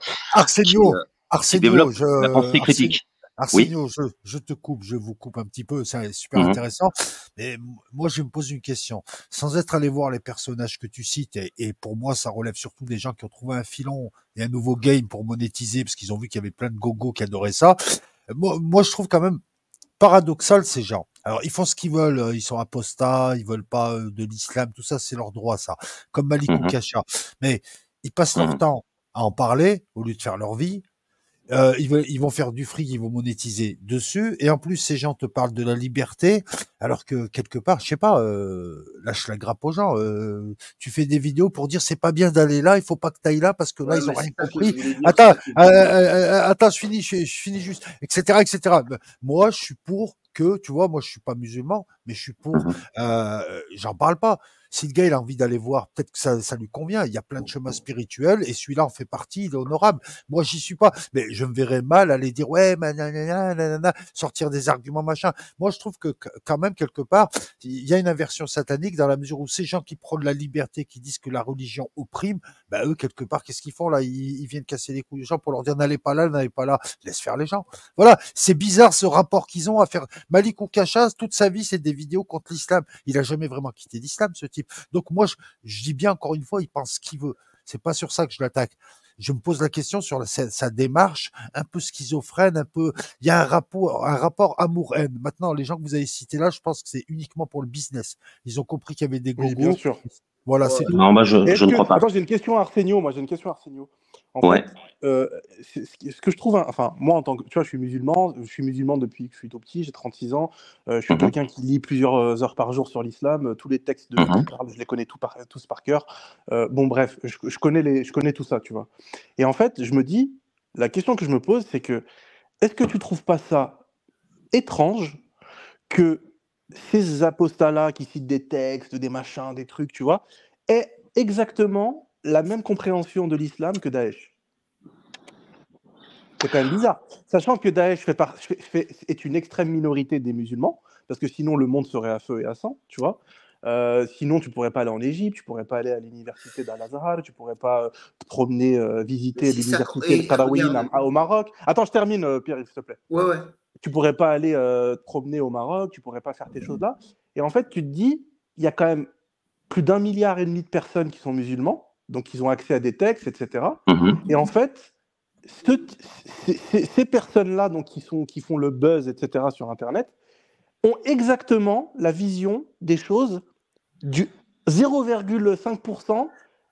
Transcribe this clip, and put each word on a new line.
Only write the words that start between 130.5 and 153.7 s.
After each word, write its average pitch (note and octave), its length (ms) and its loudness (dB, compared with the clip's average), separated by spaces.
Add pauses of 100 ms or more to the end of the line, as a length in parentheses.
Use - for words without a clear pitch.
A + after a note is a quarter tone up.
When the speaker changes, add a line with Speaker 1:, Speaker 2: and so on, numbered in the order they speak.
Speaker 4:
aient A#3 220 2 (240)
exactement G#3+ 920 0 (140)
la D#3 180 4
même G#3+ 220 -4
compréhension F#3 640 -2
de D#3 80 0
l'islam D#3 440 -4
que C#3+ 100 -8
Daesh ? B2 440 -6 (2000)
C'est C3+ 80 -2
quand D3+ 80 0
même C3+ 160 2
bizarre. G#3+ 280 0 (260)
Sachant A3 300 2
que G3+ 120 -2
Daesh F3+ 300 2
fait D#3+ 140 -2
par-, D#3 240 -2
fait, - 240 -8
fait, - 340 -6 (120)
est D#3 160 -6
une D3 120 -6
extrême E3 340 -4
minorité D3+ 500 -2
des A#2+ 140 -4
musulmans, A#2+ 480 -4 (260)
parce - 120 -10
que D3 80 -4
sinon D3+ 300 -4
le C3+ 100 2
monde C3+ 180 0
serait A2+ 240 -6
à A2 100 -4
feu A2+ 220 -8
et - 40 -6
à A#2 100 -8
sang, - 320 -10
tu - 140 -14
vois. E3+ 180 -2 (460)
Euh, A#2+ 420 0 (100)
sinon, D3+ 220 0
tu D#3 100 -6
pourrais A#2+ 220 -4
pas B2 100 -4
aller A#2+ 80 -2
en A2 120 -6
Égypte, F3 360 -4
tu - 60 -20
pourrais A2+ 220 -12
pas B2 120 -6
aller A#2+ 140 -4
à A#2 80 -4
l'université A#2 640 -16
d'Al-Azhar, C3+ 600 -8
tu B2 100 -20
pourrais A#2+ 220 -12
pas, B2 300 0
euh, A#2 40 -6 (300)
te - 60 -20
promener, B2+ 520 0
euh, A2+ 260 -2
visiter B2 440 -4
Speaker 3:
Mais C3+ 40 4
c'est A#2+ 100 -2
ça, B2 160 0
Speaker 4:
l'université C3 360 -2
Speaker 3:
et C#3 100 4
Speaker 4:
de - 40 -10
Qadawiyin C3+ 420 2
Speaker 3:
regarde. B2+ 220 -2
Speaker 4:
à, C#3 120 0
au C3+ 80 0
Maroc. F#3+ 480 0
Attends, G#3 260 2
je - 60 -6
termine, G#3 320 0
euh, C3+ 160 0
Pierre, C3+ 180 -8
s'il B2 160 -14
te - 60 -16
plaît. A#2+ 180 -18 (120)
Speaker 3:
Ouais, E3+ 140 0
ouais. E3+ 140 0 (440)